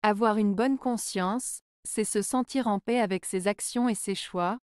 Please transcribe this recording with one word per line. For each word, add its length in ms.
Avoir 360
une 180
bonne 240
conscience, 800
c'est 160
se 200
sentir 440
en 120
paix 200
avec 260
ses 220
actions 420
et 60
ses 200
choix 500